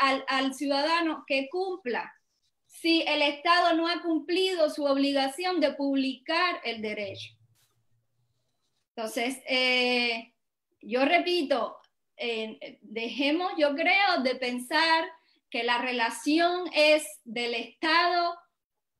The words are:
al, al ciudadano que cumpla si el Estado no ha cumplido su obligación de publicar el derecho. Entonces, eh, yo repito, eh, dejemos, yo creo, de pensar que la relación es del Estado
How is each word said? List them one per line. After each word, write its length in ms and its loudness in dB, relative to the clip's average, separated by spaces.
al, 260 2
al 280 0
ciudadano 680 0
que 240 -2
cumpla 640 -6
si 360 0
el 180 0
Estado 560 2
no 100 0
ha 140 -2
cumplido 680 0
su 140 -4
obligación 760 0
de 140 2
publicar 920 -2
el 160 -6
derecho. 540 -8
Entonces, 500 -4
eh, 840 0
yo 240 0
repito, 720 0
eh, 640 -8
dejemos, 760 -2
yo 160 2
creo, 480 2
de 140 0
pensar 680 0
que 140 -4
la 180 2
relación 880 0
es 340 4
del 300 -4
Estado 840 0